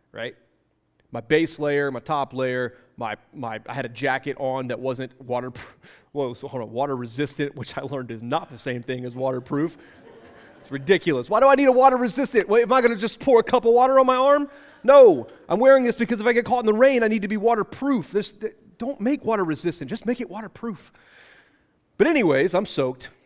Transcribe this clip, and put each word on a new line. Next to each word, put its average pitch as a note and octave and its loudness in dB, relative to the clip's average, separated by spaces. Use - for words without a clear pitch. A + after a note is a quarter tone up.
right? A#2 -12
My A#2 -10
base D#3 0
layer, C#3+ -2
my B2 -10
top C#3+ -6
layer, B2+ -4
my, A2 -8
my, A2+ -12
I A#2+ -10
had C3 -8
a A#2+ -12
jacket C3 -6
on C3 -8
that A#2+ -8
wasn't C3 -10
waterproof, B2 -10
<laughs> - -20
well, C3+ -6
so C3+ -16
hold C3 -12
on, A2 -14
water C3+ -4
resistant, C3 -8
which - -14
I C3+ -8
learned C3 -10
is A2+ -14
not D3 -6
the B2 -20
same B2 -8
thing B2 -10
as A#2+ -14
waterproof. C3 -6
It's - -20
ridiculous. C#3 0
Why A#3 2
do C4+ 8
I C#4 6
need C#4 4
a B3+ 8
water B3+ 6
resistant? A#3+ -2
Wait, A#3 4
am G#3 -2
I C4 4
gonna A#3 2
just G#3 -6
pour A#3+ 4
a - 2
cup B3 0
of A3+ 6
water C4 4
on C4 6
my B3+ 2
arm? C#4+ 2
No, G#3+ 8
I'm F#3 0
wearing C4 6
this A#3+ -2
because A#3 -2
if G#3 -2
I A#3+ 2
get A3+ 0
caught B3 -2
in A3+ -6
the G#3+ 4
rain, B3 4
I A3 2
need A3 -2
to G#3 -4
be G#3 -4
waterproof. A3+ -2
There's, G3+ -4
th-, - -12
don't - -8
make B3+ -4
water G#3+ -2
resistant, D#3 -6
just A3 -10
make A#3+ -4
it G3 -10
waterproof. G#3 -14
But A#3 2
anyways, F#3 2
I'm G3 -2
soaked, C3 -8